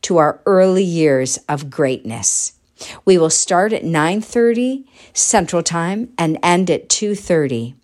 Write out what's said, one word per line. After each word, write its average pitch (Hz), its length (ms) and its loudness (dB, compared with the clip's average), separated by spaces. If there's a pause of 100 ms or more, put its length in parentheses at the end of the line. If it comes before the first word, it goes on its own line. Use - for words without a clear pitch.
to 175 160 0
our 151 260 0
early 190 400 4
years 151 540 0 (100)
of 143 220 -6
greatness. 113 800 -4 (540)
We 190 100 6
will 160 140 4
start 190 420 0
at - 120 -4
nine 165 360 0
thirty 240 640 0 (300)
Central 175 480 0
Time 175 560 -4
and 160 240 0
end 175 280 2
at - 200 -2
two 208 240 -2
thirty. 135 680 -2